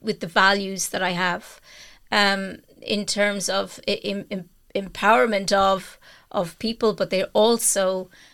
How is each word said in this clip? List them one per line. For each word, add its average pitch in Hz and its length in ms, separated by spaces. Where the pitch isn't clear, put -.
with 214 200
the 196 80
values 196 640
that 190 120
I 180 80
have, 180 500
um, 196 460
in 208 240
terms 202 420
of 190 380
e-, 202 160
em-, 202 260
em-, 185 220
empowerment 202 800
of, 196 480
of 175 260
people, 226 340
but 185 180
they're 190 220
also, 196 800